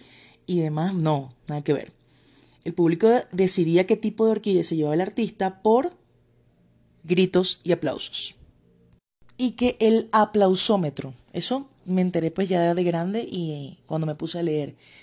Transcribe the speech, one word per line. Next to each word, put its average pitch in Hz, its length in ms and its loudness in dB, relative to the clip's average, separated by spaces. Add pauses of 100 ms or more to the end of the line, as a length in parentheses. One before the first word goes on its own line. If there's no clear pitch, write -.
(480)
y 175 140 -2
demás? 160 340 -4
No, 151 400 -2 (120)
nada 147 160 -8
que 147 100 0
ver. 127 200 -6 (680)
El 170 100 -8
público 170 340 2 (240)
decidía 180 540 2
qué 214 120 0
tipo 220 280 -2
de 220 60 2
orquídea 202 320 0
se 165 120 0
llevaba 151 200 -2
el 170 60 2
artista 190 600 -6
por 240 300 2 (1120)
gritos 185 600 2
y 175 80 -2
aplausos. - 640 -4 (1040)
Y 247 140 -2
que - 280 -2
el 226 320 2
aplausómetro, 190 1000 2 (200)
eso 254 360 -4 (160)
me 185 160 0
enteré 170 300 -2
pues 190 180 -4
ya 170 240 2
de 180 100 -2
grande 175 460 -4
y 151 560 -8
cuando 160 220 -4
me 151 80 -6
puse 160 240 -8
a 170 40 -4
leer, 151 320 -4 (280)